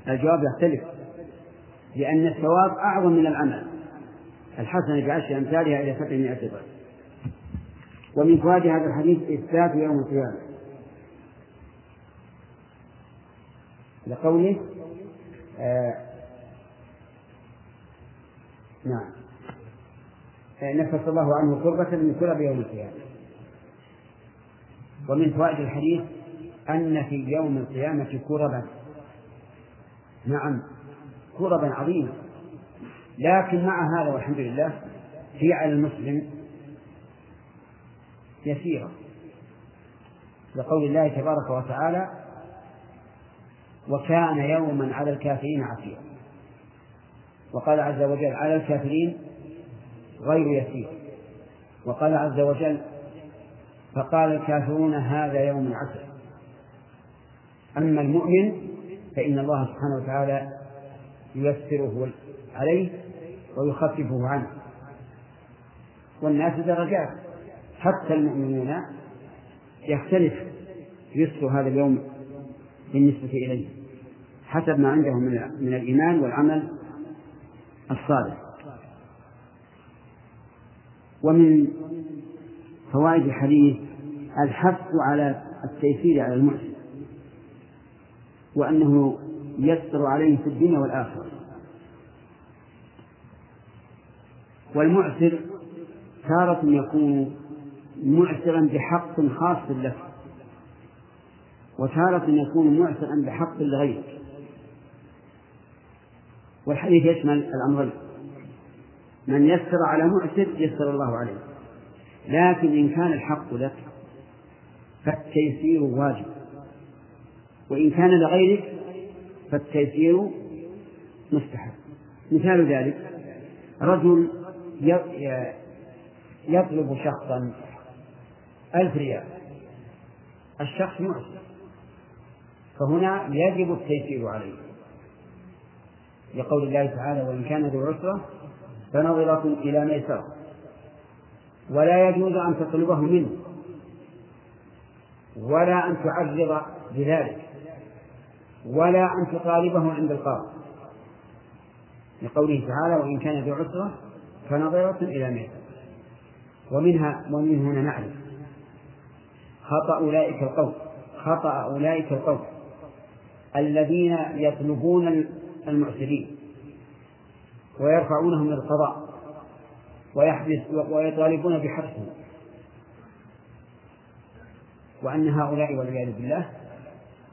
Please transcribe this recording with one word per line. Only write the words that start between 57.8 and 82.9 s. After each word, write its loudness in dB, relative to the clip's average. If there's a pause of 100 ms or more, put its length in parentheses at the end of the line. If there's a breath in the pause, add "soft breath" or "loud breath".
المؤمن 2 (480)
فإن 0
الله 0
سبحانه -6
وتعالى -4 (800)
ييسره -2 (460)
عليه 0 (680)
ويخففه -2
عنه، -4 (1700)
والناس 2
درجات، 0 (680)
حتى 0
المؤمنون 0 (1040)
يختلف 2 (800)
يسر 0
هذا 0
اليوم 2 (920)
بالنسبة 4
إليه -4 (800)
حسب 0
ما 6
عندهم 4
من، -4
من 0
الإيمان 4
والعمل 0 (1120)
الصالح. -2 (2750)
ومن 8 (1300)